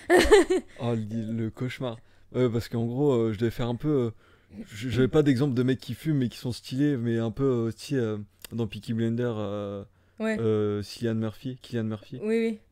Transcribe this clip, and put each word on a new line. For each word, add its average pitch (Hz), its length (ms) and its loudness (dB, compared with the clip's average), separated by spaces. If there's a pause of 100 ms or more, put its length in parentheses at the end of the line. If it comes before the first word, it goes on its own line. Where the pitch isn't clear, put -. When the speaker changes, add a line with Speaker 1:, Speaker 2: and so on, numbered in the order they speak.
Speaker 1:
là. 359 120 8 (480)
Speaker 2:
<laughs> - 120 -20
Speaker 1:
Oh, 120 140 0
le, 110 380 -4 (100)
le 110 80 -2
cauchemar. 123 480 -6 (340)
Ouais, 127 160 4
parce 113 200 -2
qu'en 117 160 -2
gros, 135 280 2
euh, 113 200 2
je 98 60 -6
devais 117 120 2
faire 120 160 -4
un 120 80 -2
peu, 147 140 -4
euh, 135 720 -4 (120)
j-, 117 140 -8
j'avais 123 180 4
pas 156 160 4
d'exemple 139 300 4
de 123 100 2
mecs 127 160 2
qui - 140 -10
fument, 151 260 -2
mais 120 100 0
qui - 80 -14
sont 127 140 -6
stylés, 139 460 -2
mais 117 220 0
un 117 120 0
peu, 135 120 -4
euh, 117 280 2
stylés, - 300 -4
euh, 107 160 -2 (340)
dans 117 160 -2
Peaky 107 260 -8
Blinders, 117 440 0
euh, 101 460 -6 (340)
Speaker 2:
Ouais. 220 220 -2
Speaker 1:
euh, 107 420 2
Cillian 113 340 -4
Murphy, 113 460 -4
Cillian 117 220 -4
Murphy. 110 400 -8
Speaker 2:
Oui, 214 40 -4
oui. 226 320 -2 (120)